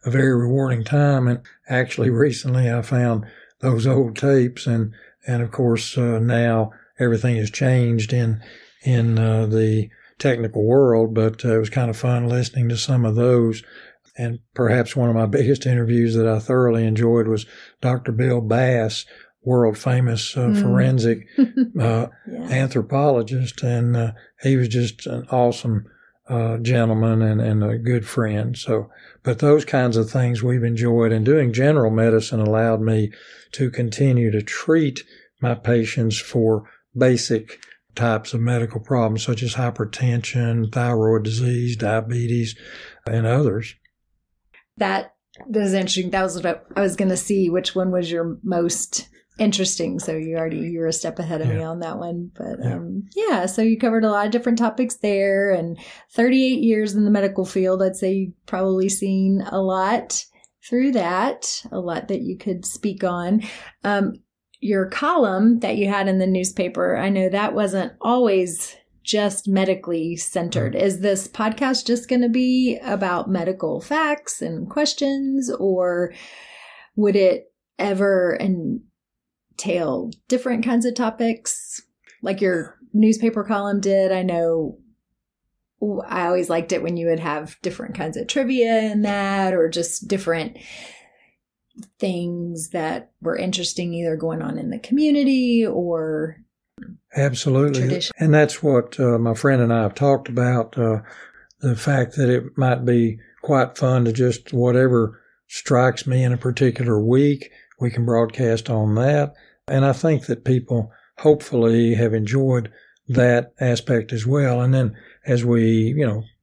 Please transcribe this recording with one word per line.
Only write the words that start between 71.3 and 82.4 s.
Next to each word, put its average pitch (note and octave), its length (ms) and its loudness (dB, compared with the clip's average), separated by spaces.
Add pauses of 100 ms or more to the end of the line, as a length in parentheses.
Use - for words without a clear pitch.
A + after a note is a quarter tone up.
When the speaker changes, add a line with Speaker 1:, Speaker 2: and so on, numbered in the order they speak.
Speaker 2:
just A#3 220 -2
gonna B3 200 2
be B3+ 540 0
about F#3+ 480 -4
medical F#3 500 -2
facts D4 600 -4
and D#3+ 260 -8
questions, C#4 800 -2
or F3+ 640 0 (840)
would G#3 180 2
it F#3+ 380 2 (260)
ever F#3+ 640 0
entail - 1700 -6 (160)
different B3 380 -2
kinds A#3+ 200 0
of A#3+ 100 -2
topics A3+ 880 -6 (400)
like F#3+ 200 -6